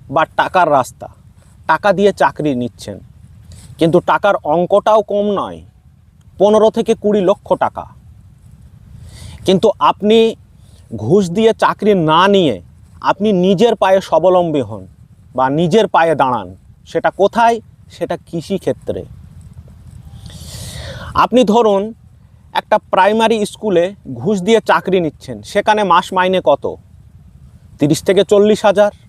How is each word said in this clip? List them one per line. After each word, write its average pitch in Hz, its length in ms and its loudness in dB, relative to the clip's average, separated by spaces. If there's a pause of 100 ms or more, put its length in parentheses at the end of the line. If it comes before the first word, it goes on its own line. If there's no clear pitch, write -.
(140)
বা 160 80 2 (180)
টাকার 165 300 0
রাস্তা, 131 380 -2 (580)
টাকা 165 260 0
দিয়ে 196 200 0
চাকরি - 420 -2
নিচ্ছেন। 113 420 -10 (800)
কিন্তু 165 200 2 (120)
টাকার 156 240 0 (200)
অঙ্কটাও 202 480 2
কম 202 240 -4 (140)
নয়, 90 180 -10 (800)
পনেরো 214 320 4
থেকে 226 240 -2
কুড়ি 208 260 -2
লক্ষ 185 280 -2 (160)
টাকা। 135 200 -6 (1600)
কিন্তু 190 220 2 (220)
আপনি 220 280 2 (800)
ঘুষ 139 260 0 (140)
দিয়ে 226 160 2 (100)
চাকরি 196 300 0 (180)
না 160 180 4
নিয়ে 175 280 2 (540)
আপনি 202 180 -2 (180)
নিজের 208 300 2
পায়ে 190 320 2
স্বাবলম্বী 170 600 2
হন 101 160 -14 (520)
বা 127 80 0 (140)
নিজের 180 360 2
পায়ে 165 260 2
দাঁড়ান। 120 280 -2 (420)
সেটা 165 200 -2 (100)
কোথায়? 233 360 2 (400)
সেটা 170 200 -8 (120)
কৃষিক্ষেত্রে। 143 720 -8 (2250)
আপনি 233 200 2
ধরুন 208 380 2 (720)
একটা - 220 -2 (160)
প্রাইমারি 226 440 2 (140)
স্কুলে 180 340 -2 (360)
ঘুষ 196 160 -2 (100)
দিয়ে 226 140 4 (100)
চাকরি 185 300 0
নিচ্ছেন, 139 360 -8 (160)
সেখানে 208 300 0 (100)
মাস 175 140 2 (100)
মাইনে 185 320 0
কত? - 160 2 (1120)
তিরিশ 151 300 0
থেকে 196 140 4 (100)
চল্লিশ 208 360 4
হাজার। 202 240 2 (160)